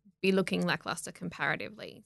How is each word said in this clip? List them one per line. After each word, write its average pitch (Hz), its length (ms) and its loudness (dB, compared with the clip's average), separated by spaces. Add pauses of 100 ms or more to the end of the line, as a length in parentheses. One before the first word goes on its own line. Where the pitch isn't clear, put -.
(200)
be 190 120 6
looking 185 340 4
lackluster - 460 -2
comparatively. 160 920 -4